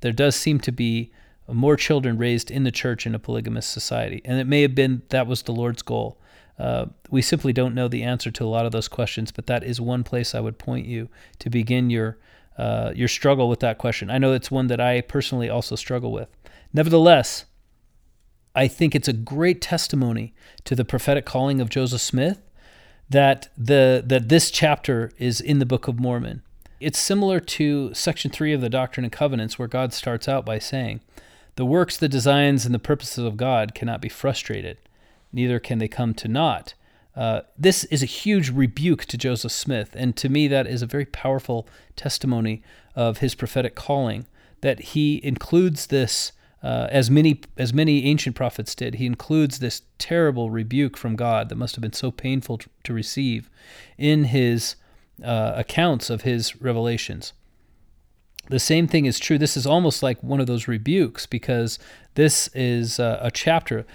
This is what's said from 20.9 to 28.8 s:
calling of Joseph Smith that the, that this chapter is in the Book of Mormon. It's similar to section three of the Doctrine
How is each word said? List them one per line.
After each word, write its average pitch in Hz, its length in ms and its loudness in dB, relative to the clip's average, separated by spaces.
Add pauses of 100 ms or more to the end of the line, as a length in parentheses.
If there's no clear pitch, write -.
calling 135 360 0
of 113 100 -2
Joseph 123 320 -2
Smith 151 380 0 (680)
that 139 480 4
the, 131 500 6
that 123 220 2
this - 220 6
chapter 139 680 0
is 120 240 -2
in 143 200 2
the 131 60 2
Book 123 220 0
of 120 120 -4
Mormon. 120 420 -4 (380)
It's 147 180 -4
similar 196 420 2
to 143 540 0
section - 360 -2
three 151 220 -2
of 143 80 2
the 120 80 -2
Doctrine 127 360 -2